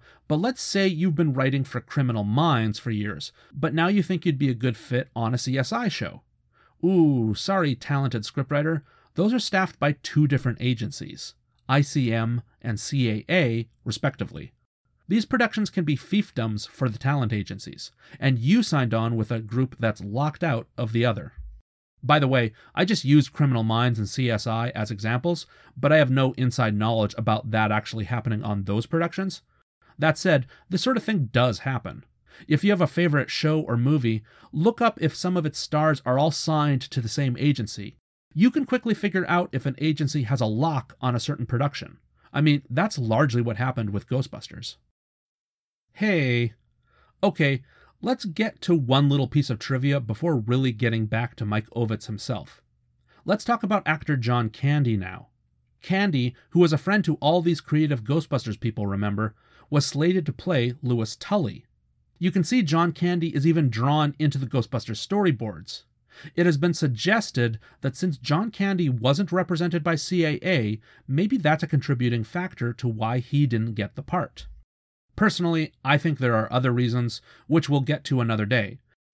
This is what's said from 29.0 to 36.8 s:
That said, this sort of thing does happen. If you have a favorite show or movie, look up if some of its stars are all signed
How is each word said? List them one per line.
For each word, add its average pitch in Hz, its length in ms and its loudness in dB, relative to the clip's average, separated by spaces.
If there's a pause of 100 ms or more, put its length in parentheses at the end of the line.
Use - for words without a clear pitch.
That 156 200 2
said, 151 280 2 (240)
this 180 140 0
sort 254 140 2
of - 60 -2
thing 175 280 0
does 123 280 2
happen. - 460 -6 (420)
If 151 160 4
you 202 60 4
have 185 120 2
a 151 60 4
favorite 151 440 0
show 156 300 0
or 120 160 -2
movie, 120 460 2 (280)
look 170 280 2
up 233 220 0
if 160 140 0
some 180 200 -2
of 165 100 0
its - 120 -4
stars 151 480 0
are 127 140 2
all 160 100 2
signed 147 520 0